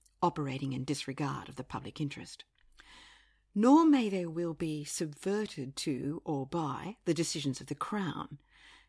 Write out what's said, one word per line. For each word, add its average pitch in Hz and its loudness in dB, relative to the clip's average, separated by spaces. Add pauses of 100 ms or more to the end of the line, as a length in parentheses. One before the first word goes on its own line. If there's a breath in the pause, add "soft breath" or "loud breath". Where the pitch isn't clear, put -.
(220)
operating 139 -2
in 127 -4
disregard 139 -4
of 131 -14
the 123 -8
public - -10
interest. - -8 (1080 loud breath)
Nor 269 10
may 269 8
their 180 -2
will 165 -2
be 151 -4
subverted 160 -4
to 139 -4
or 139 -2
by 160 -4
the 170 2
decisions 143 -2
of 135 -14
the 147 -4
Crown. 175 -4 (500 loud breath)